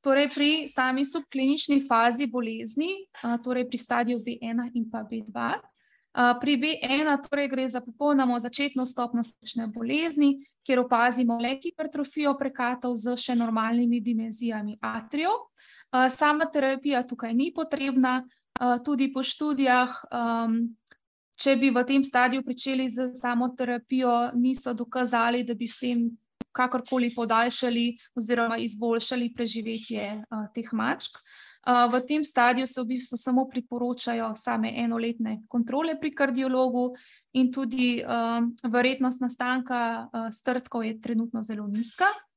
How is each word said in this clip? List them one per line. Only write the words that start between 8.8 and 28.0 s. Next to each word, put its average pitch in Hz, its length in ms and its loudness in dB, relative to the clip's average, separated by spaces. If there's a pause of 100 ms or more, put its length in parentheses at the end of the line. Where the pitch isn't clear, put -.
stopnjo 240 380 -2
srčne - 440 -6
bolezni, 277 760 2 (160)
kjer 254 180 2
opazimo 240 640 2
le 254 160 -2
hipertrofijo 294 800 -2
prekatov 254 580 -4
z 233 220 -4
še 247 180 -2
normalnimi 233 640 2
dimenzijami 220 840 -4
atrijev. 226 520 -2
Eh, - 760 -2
sama 302 360 2
terapija 269 580 0
tukaj 240 300 -6
ni 277 180 2
potrebna, 269 680 0 (400)
eh, 247 240 4
tudi 269 280 0
po 262 100 -2
študijah, 262 680 2 (220)
ehm, 233 580 0 (680)
če 277 200 4
bi 262 160 4
v 247 120 4
tem 269 200 4
stadiju 254 400 2
pričeli 262 460 -2
z 247 260 -4
samo 247 420 0
terapijo, 240 800 0
niso 247 380 2
dokazali, 240 680 0
da 240 100 -4
bi 233 120 -4
s - 140 -10
tem 240 320 0 (440)
kakorkoli 254 600 0
podaljšali 233 840 0 (180)